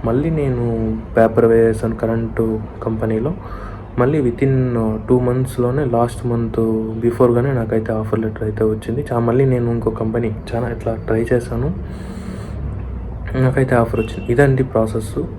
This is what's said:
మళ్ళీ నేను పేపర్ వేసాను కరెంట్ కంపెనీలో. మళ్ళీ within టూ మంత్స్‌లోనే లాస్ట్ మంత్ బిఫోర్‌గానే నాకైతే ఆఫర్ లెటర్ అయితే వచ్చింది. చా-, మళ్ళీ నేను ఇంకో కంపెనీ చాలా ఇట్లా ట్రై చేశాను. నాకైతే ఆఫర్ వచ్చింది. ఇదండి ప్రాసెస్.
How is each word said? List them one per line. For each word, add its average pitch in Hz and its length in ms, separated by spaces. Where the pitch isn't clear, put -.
మళ్ళీ 135 240
నేను 120 680
పేపర్ 113 280
వేసాను 113 500
కరెంట్ 113 640
కంపెనీలో. 110 500
మళ్ళీ 143 200
within 135 340
టూ 123 100
మంత్స్‌లోనే 127 680
లాస్ట్ 120 400
మంత్ 117 340
బిఫోర్‌గానే 120 540
నాకైతే 113 400
ఆఫర్ 107 260
లెటర్ 110 240
అయితే 107 200
వచ్చింది. 110 500
చా-, 117 60
మళ్ళీ 120 260
నేను 120 260
ఇంకో 117 180
కంపెనీ 110 460
చాలా 117 140
ఇట్లా 113 260
ట్రై 110 380
చేశాను. 123 400
నాకైతే 131 400
ఆఫర్ 117 240
వచ్చింది. 110 320
ఇదండి 135 320
ప్రాసెస్. 110 560